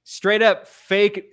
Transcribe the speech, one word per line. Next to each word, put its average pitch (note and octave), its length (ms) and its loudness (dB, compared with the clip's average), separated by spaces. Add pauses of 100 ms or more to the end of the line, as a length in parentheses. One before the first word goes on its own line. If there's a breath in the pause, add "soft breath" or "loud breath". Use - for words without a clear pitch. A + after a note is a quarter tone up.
Straight G#3 360 -2
up G#3+ 260 0
fake G3+ 680 -4